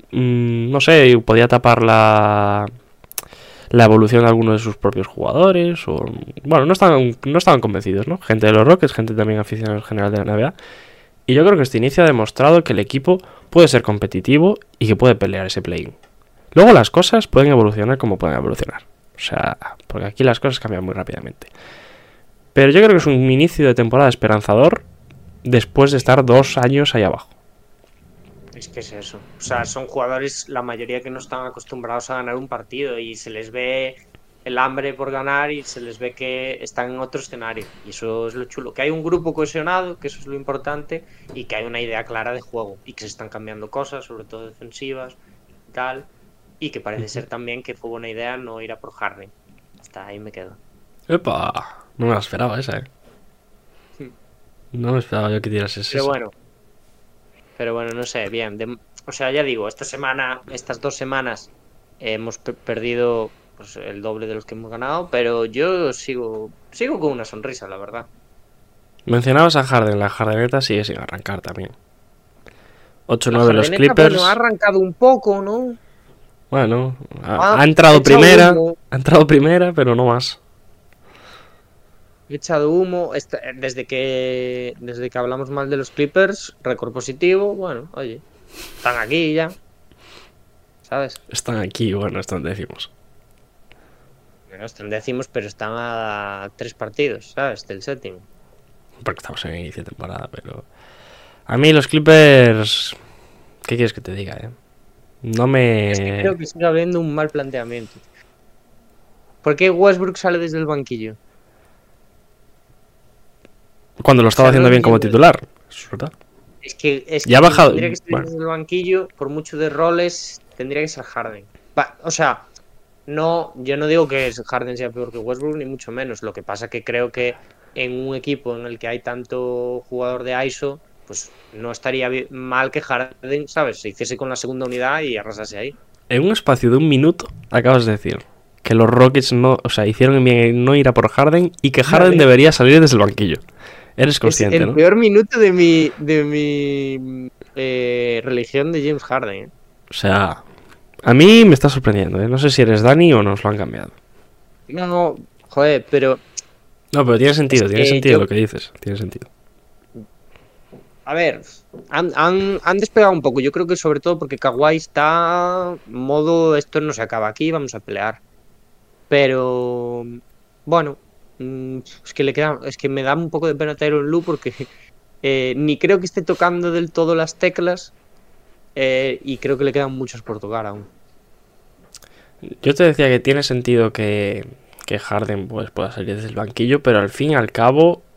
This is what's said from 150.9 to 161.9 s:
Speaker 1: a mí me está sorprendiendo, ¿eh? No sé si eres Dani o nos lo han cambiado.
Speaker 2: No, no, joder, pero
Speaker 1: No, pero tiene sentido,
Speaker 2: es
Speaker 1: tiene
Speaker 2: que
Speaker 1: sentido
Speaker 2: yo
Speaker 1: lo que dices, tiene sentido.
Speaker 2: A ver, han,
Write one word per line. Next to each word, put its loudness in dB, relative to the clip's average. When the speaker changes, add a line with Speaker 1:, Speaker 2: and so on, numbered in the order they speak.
Speaker 1:
a 4
mí 10
me 10
está 4
sorprendiendo, 0
¿eh? 0
No -2
sé 2
si 2
eres 4
Dani 6
o 6
nos -2
lo 0
han -4
cambiado. -10
Speaker 2:
No, -8
no, -2
joder, 0
pero 0
Speaker 1:
No, 2
pero 4
tiene 4
sentido, 2
Speaker 2:
es -2
Speaker 1:
tiene 2
Speaker 2:
que 2
Speaker 1:
sentido 2
Speaker 2:
yo 4
Speaker 1:
lo -2
que -4
dices, -2
tiene -8
sentido. -12
Speaker 2:
A -8
ver, -2
han, -2